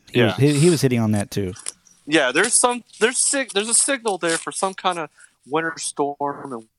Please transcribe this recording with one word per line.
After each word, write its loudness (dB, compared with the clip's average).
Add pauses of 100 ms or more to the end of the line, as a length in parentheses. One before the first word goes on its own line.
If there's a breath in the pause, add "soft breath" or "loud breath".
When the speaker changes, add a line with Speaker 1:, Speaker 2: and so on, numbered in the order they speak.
(120)
Speaker 1:
he 2
Speaker 2:
Yeah. 6
Speaker 1:
was, 0
he, 4
he 6
was 4
hitting 2
on 2
that 0
too. -4 (540)
Speaker 2:
Yeah, 2
there's 2
some, 0 (160)
there's 2
sig-, -2
there's -4
a 0
signal 0
there 0
for -8
some -4
kind -4
of -8 (360 soft breath)
winter -2
storm -6
and -12 (140)